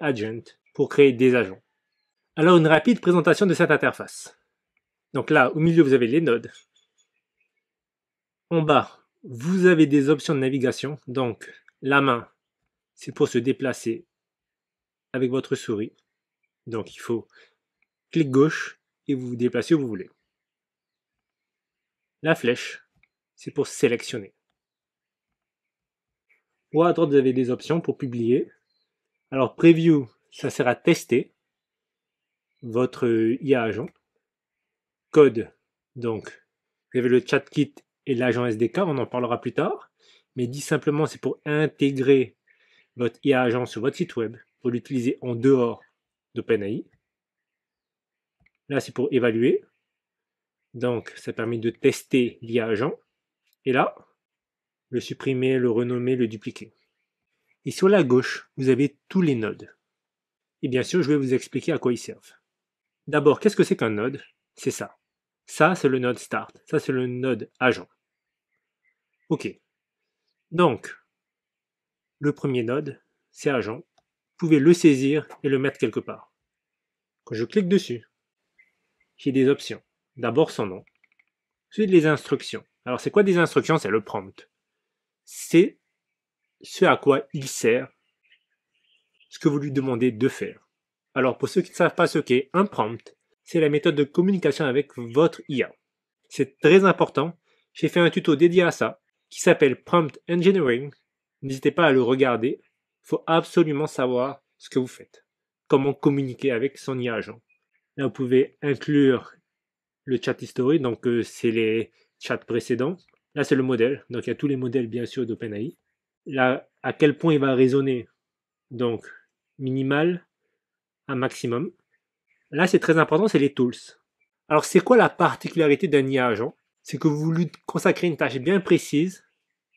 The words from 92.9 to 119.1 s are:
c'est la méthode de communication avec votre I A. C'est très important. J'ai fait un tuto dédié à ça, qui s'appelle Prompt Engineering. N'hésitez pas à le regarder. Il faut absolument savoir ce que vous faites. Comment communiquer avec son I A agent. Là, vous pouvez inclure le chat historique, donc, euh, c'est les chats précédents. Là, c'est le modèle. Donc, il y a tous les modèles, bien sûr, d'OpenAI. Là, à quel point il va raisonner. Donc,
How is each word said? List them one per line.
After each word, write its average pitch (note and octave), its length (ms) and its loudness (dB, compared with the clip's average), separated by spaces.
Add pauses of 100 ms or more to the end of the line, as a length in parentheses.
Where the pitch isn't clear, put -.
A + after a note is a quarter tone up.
c'est - 160 -4
la D#3 100 2
méthode D3+ 260 0
de C#3+ 80 0
communication F3 640 0
avec C3+ 320 -4
votre B2+ 520 0
I B2+ 140 -2
A. - 100 -10 (560)
C'est - 300 -6
très F#3+ 260 6
important. E3 500 0 (380)
J'ai D#3 160 -4
fait F3+ 100 0
un E3 120 4
tuto E3 240 0
dédié F3 260 4
à E3+ 100 2
ça, A2 300 -4 (280)
qui - 120 -14
s'appelle D3 420 2
Prompt E3 360 -2 (100)
Engineering. E3 640 0 (500)
N'hésitez C3+ 300 -4
pas E3+ 160 2
à C#3+ 40 4
le C3 120 4
regarder. B2+ 580 0
Il - 460 -20
faut - 180 -4
absolument D#3 640 -2
savoir B2+ 560 -4 (160)
ce - 100 -20
que - 80 -8
vous B2+ 80 0
faites. - 400 -20 (420)
Comment C#3 280 2
communiquer C3+ 560 -2
avec B2 260 -4
son C3 220 -8
I B2 100 -4
A A2+ 60 -6
agent. G#2+ 260 -10 (560)
Là, C#3 80 -2
vous A#2 80 -4
pouvez C3 480 0
inclure C#3+ 720 0 (720)
le B2+ 160 -2
chat - 200 -4
historique, C3+ 400 -2
donc, B2 260 -4
euh, A#2+ 160 0
c'est - 260 -4
les A2 440 -2 (260)
chats A#2 180 -6
précédents. B2 600 -4 (380)
Là, C#3+ 100 -2
c'est C#3+ 100 0
le C3 80 2
modèle. C3 460 -2
Donc, A#2+ 180 -10
il B2 40 -4
y - 20 -6
a - 20 -8
tous D3 140 -4
les C3+ 80 -4
modèles, B2 300 -4
bien A#2 180 -8
sûr, B2 200 -6
d'OpenAI. A2+ 520 -8 (480)
Là, C3 440 0 (120)
à B2+ 100 -6
quel D3 260 2
point E3 160 0
il D3 60 2
va C3+ 160 0
raisonner. C3 540 0 (600)
Donc, A#2+ 360 -4 (540)